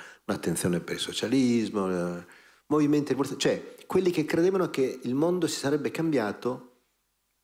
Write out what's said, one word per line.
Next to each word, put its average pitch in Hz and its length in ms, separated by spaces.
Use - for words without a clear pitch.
un'attenzione 87 560
per - 140
il 85 60
socialismo, 110 920
eh, 87 360
movimenti 147 440
rivoluzionari, 131 300
cioè - 460
quelli 185 240
che 160 140
credevano 170 460
che 131 320
il 123 120
mondo 165 320
si - 120
sarebbe 139 320
cambiato 127 920